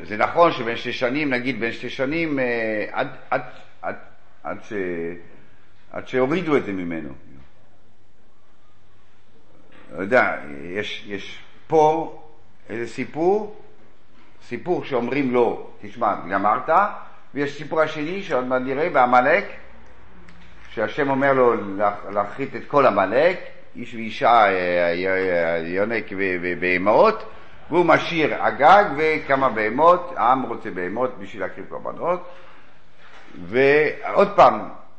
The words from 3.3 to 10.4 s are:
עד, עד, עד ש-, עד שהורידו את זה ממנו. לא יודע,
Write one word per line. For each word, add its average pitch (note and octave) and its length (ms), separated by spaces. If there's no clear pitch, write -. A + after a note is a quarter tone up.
עד, - 120
עד, F#2+ 140
עד F#2+ 180
ש-, - 100
עד - 160
שהורידו D3 480
את G#2 80
זה G2+ 80
ממנו. E2+ 360
לא D#2 100
יודע, G2+ 340